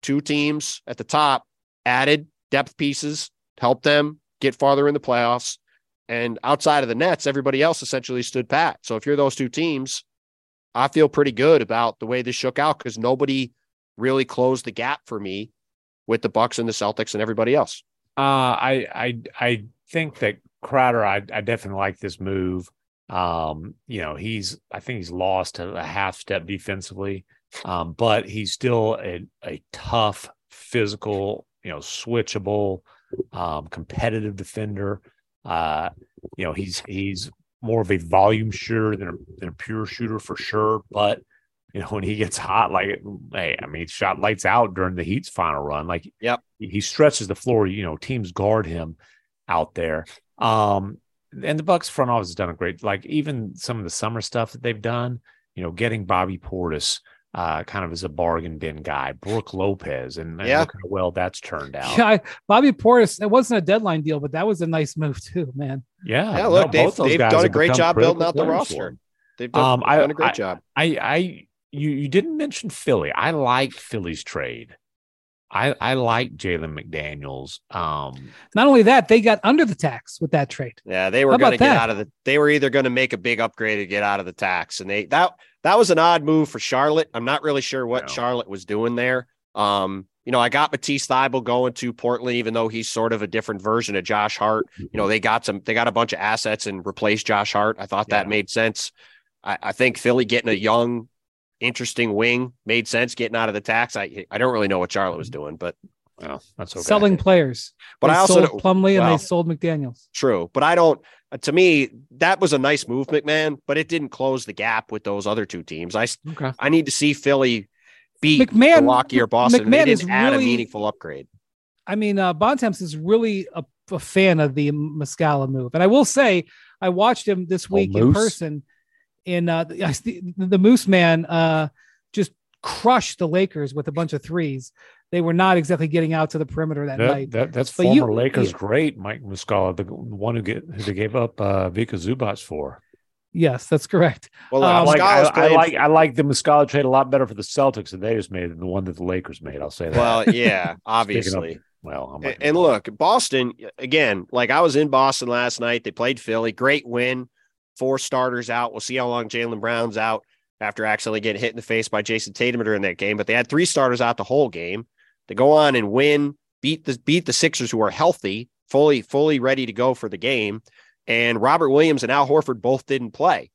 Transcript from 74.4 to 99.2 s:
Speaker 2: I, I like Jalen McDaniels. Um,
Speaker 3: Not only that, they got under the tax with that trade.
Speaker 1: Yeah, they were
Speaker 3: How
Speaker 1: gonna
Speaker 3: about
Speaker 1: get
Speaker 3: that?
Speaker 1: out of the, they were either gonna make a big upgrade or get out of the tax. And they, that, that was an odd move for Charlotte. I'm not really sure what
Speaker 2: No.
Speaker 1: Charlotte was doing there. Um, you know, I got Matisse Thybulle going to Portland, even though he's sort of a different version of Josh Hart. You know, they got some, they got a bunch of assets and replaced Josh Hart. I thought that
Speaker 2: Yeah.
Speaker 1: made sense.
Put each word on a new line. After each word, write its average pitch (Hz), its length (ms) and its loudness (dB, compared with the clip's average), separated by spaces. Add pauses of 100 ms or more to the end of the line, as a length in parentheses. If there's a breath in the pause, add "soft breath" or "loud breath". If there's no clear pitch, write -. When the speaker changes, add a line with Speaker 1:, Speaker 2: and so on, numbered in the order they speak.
Speaker 2:
I, 120 300 -2
I 127 160 -2
like 120 400 0
Jalen 80 440 -4
McDaniels. 71 800 -12 (160)
Um, 71 540 -8 (260 loud breath)
Speaker 3:
Not 226 120 4
only 262 160 8
that, 233 240 6
they 226 140 6
got 208 220 4
under 285 220 4
the 202 100 -4
tax - 440 -6
with 156 120 -4
that 143 180 0
trade. - 340 -12
Speaker 1:
Yeah, 95 280 -2
they 131 140 4
were 135 80 6
Speaker 3:
How 254 40 6
Speaker 1:
gonna 247 180 6
Speaker 3:
about 117 40 -4
Speaker 1:
get 277 140 6
Speaker 3:
that? 196 80 6
Speaker 1:
out 113 100 0
of 104 60 -2
the, 104 140 -8 (140)
they 139 140 4
were 147 100 6
either 139 220 4
gonna 131 180 4
make 127 240 0
a 107 60 -6
big 107 200 -2
upgrade 110 400 -2
or 101 60 -4
get 101 160 -2
out 101 180 0
of 92 60 -6
the 90 80 -12
tax. 90 480 -4
And 95 80 -12
they, 101 160 -4
that, 160 280 2 (280 soft breath)
that 185 160 4
was 202 140 4
an 160 80 4
odd 165 240 4
move 156 260 2
for - 80 -12
Charlotte. 151 560 0
I'm 117 100 -6
not 139 200 -2
really 143 180 -2
sure 131 240 -6
what 120 220 -6
Speaker 2:
No. - 60 -10
Speaker 1:
Charlotte 120 360 -4
was 95 160 -12
doing 113 300 -2
there. 123 320 -2 (260)
Um, 98 540 0 (180)
you 120 60 -6
know, 127 80 2
I 120 100 4
got 147 220 0
Matisse 143 340 -4
Thybulle 131 380 0
going 123 300 0
to 120 200 -8
Portland, 120 440 -2
even 113 180 -2
though 113 120 0
he's 113 220 -6
sort 113 240 0
of 107 80 -4
a 104 60 -6
different 107 340 -6
version 110 340 -2
of 92 80 -2
Josh 104 340 0
Hart. 110 280 0 (120)
You - 160 -14
know, 107 140 -2
they 107 120 2
got 113 260 0
some, 98 180 -6
they 113 120 -4
got 117 120 2
a 117 40 0
bunch 113 220 0
of 82 60 -8
assets 107 460 -2
and 98 180 -8
replaced 104 440 -2
Josh 104 260 0
Hart. 107 260 0
I 98 60 -10
thought 101 240 -4
that 104 160 2
Speaker 2:
Yeah. 98 40 -10
Speaker 1:
made 104 200 -2
sense. 113 420 -2 (520 soft breath)